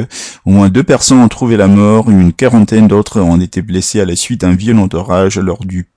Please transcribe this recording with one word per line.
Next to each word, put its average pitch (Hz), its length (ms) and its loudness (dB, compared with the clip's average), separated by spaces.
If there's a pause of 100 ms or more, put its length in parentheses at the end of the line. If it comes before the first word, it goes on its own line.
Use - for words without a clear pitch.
(460)
Au 92 60 0
moins 98 180 4
deux 117 140 0
personnes 131 360 2
ont 120 80 4
trouvé 113 300 -2
la 98 100 2
mort, 104 420 2
une 92 220 4
quarantaine 110 560 2
d'autres 104 320 0
ont 87 220 0
été 90 200 -6
blessées 92 380 -4
à 98 60 0
la 87 100 -4
suite - 240 -6
d'un 90 160 0
violent 104 380 0
orage 95 440 -2
lors 92 280 -6
du 92 200 -8 (120)